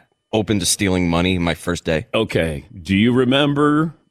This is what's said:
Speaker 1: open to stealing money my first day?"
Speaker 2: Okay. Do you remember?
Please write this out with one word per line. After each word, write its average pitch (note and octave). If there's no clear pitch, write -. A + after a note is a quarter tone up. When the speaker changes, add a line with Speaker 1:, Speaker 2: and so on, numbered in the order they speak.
Speaker 1:
open A2
to F2
stealing F#2
money F2
my E2+
first F2
day?" D#2+
Speaker 2:
Okay. E2
Do F2+
you A2+
remember? D3